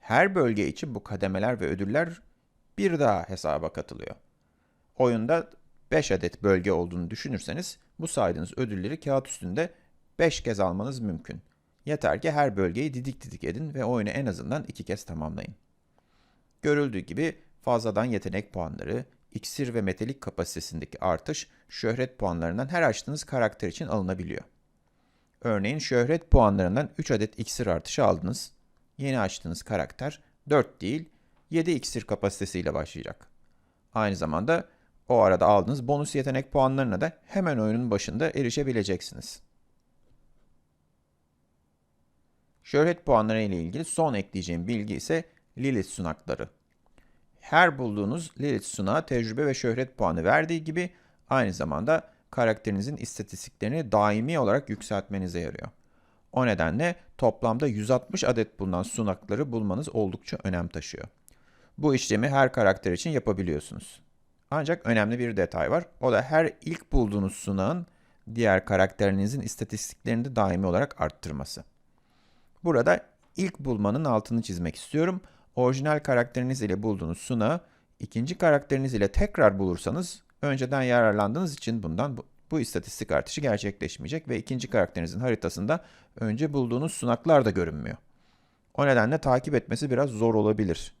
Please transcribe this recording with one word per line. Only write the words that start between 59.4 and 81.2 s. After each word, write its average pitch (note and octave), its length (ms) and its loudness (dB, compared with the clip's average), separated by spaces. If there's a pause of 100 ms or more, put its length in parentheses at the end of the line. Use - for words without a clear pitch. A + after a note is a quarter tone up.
bulmanız A2 360 -4
oldukça G#2 560 -4
önem F2 240 -2
taşıyor. - 360 -10 (760)
Bu C#3+ 160 4
işlemi A#2+ 340 2
her C#3 240 4
karakter F#2+ 400 4
için A#2+ 180 -2
yapabiliyorsunuz. F#2 920 -4 (500)
Ancak D3 360 -2
önemli A2+ 320 2
bir A#2+ 180 -2
detay E2 340 0
var. E3+ 140 2 (160)
O B2+ 120 2
da A2 100 4
her D#3 300 2 (100)
ilk - 300 -8
bulduğunuz G#2 420 2
sunağın G#2 520 -2 (480)
diğer G#2+ 300 4
karakterinizin G2 760 2
istatistiklerini - 840 -6
de C3 120 -6
daimi F#2+ 300 2
olarak F#2 340 0
arttırması. D2 640 -6 (1000)
Burada E3 360 4 (360)
ilk F3+ 220 -2
bulmanın B2 460 0
altını A#2 380 0
çizmek F2 340 -4
istiyorum. F3 440 -2 (360)
Orijinal C3+ 420 2
karakteriniz B2+ 640 0
ile G2 200 0
bulduğunuz F#2 360 -2
sunağı B2 420 0 (400)
ikinci C3 380 -6
karakteriniz C#3 560 2
ile G2+ 180 2
tekrar C3+ 460 4
bulursanız G2 640 -2 (200)
önceden C3+ 400 0
yararlandığınız A#2+ 720 4